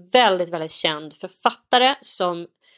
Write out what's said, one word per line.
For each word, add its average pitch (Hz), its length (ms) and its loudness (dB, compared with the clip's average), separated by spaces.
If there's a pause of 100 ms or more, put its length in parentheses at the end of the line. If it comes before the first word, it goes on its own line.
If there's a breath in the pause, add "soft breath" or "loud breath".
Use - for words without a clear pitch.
(120)
väldigt, 190 380 2
väldigt 160 220 -6
känd 156 420 -6
författare - 880 0
som, 175 460 -2 (300 soft breath)